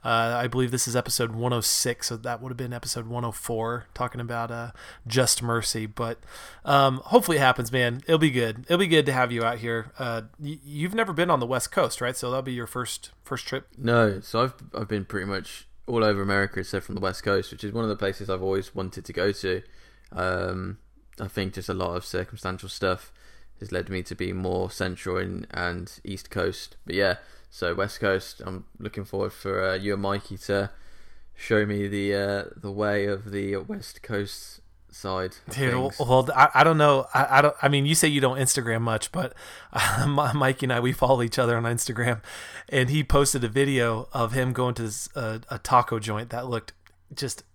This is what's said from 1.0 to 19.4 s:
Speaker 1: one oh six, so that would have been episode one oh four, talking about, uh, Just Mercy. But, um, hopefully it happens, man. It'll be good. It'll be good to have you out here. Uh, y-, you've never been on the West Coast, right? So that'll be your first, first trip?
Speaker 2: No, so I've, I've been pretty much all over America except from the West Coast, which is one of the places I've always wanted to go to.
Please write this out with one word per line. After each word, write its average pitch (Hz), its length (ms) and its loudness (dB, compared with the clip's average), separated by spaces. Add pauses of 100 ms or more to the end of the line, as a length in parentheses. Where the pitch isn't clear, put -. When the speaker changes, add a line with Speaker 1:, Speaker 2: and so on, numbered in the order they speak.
Speaker 1:
one 117 220 0
oh 117 80 0
six, - 460 0
so 117 100 -6
that 117 240 -6
would 127 80 -12
have 127 80 -10
been 123 160 -6
episode 120 340 -6
one 120 180 -4
oh 117 60 -2
four, 117 640 -4
talking 123 260 -4
about, 117 300 -4
uh, 117 200 -8 (360)
Just 120 340 2
Mercy. 117 460 -2
But, 117 320 -6 (440)
um, 139 420 4
hopefully 185 320 6
it - 20 4
happens, 127 320 4
man. 123 340 2
It'll 160 140 4
be 156 100 6
good. 120 360 0
It'll 175 120 2
be 190 100 2
good 156 200 6
to 135 60 0
have 123 180 2
you 117 120 0
out 117 160 0
here. 117 380 -4
Uh, 117 260 -4 (140)
y-, 151 240 -8
you've 147 320 -4
never 214 200 0
been 175 180 2
on 143 80 4
the 120 80 -2
West 123 240 -2
Coast, 135 300 0
right? 123 140 -2
So 127 140 -4
that'll 131 140 -2
be 131 100 -6
your 120 140 -6
first, - 440 -8 (120)
first - 240 -8
trip? - 200 -6 (100)
Speaker 2:
No, 117 420 4
so 113 240 -2
I've, 131 100 -2 (220)
I've 107 140 -4
been 101 160 -2
pretty 98 200 -6
much - 420 -8 (200)
all 117 160 2
over 101 180 4
America 98 380 0
except 95 260 -4
from - 100 -8
the 95 60 -4
West 98 220 -4
Coast, 98 280 2
which - 120 -12
is 104 80 -6
one 113 140 -2
of 110 40 -2
the 104 60 -2
places 98 340 -4
I've 92 140 -2
always 95 320 -2
wanted 92 300 -8
to 87 80 -14
go 95 180 2
to. 92 320 -2 (480)